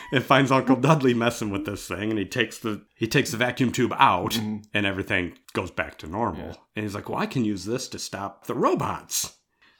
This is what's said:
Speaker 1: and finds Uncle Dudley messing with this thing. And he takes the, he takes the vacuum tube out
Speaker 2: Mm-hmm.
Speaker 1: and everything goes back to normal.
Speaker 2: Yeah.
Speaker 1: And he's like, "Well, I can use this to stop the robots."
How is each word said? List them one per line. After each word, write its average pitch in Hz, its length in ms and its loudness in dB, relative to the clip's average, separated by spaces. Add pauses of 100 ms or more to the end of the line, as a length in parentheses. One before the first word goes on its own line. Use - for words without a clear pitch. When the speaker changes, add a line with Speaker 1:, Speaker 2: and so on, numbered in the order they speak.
(120)
Speaker 1:
and 135 120 4
finds 135 280 6
Uncle 131 240 6
Dudley 135 380 6
messing 117 380 0
with 98 160 -4
this 101 200 -6
thing. 95 220 -4
And 110 80 0
he 98 80 -2
takes 113 320 -2
the, 107 260 -6 (120)
he 117 120 -2
takes 135 220 2
the 117 80 -4
vacuum 120 340 2
tube 117 280 0
out 104 320 4
Speaker 2:
Mm-hmm. 107 260 -2 (160)
Speaker 1:
and 104 140 0
everything 92 500 -2 (160)
goes 95 160 -4
back - 300 -6
to - 80 -14
normal. 90 400 -4
Speaker 2:
Yeah. 85 60 -12 (220)
Speaker 1:
And 107 80 -4
he's 101 120 -6
like, 101 140 -10
"Well, 110 100 -2
I 208 80 -2
can 127 180 -2
use 98 200 -4
this 113 240 -6
to 101 100 -10
stop - 480 -10
the 113 80 -4
robots." 139 800 -2 (440)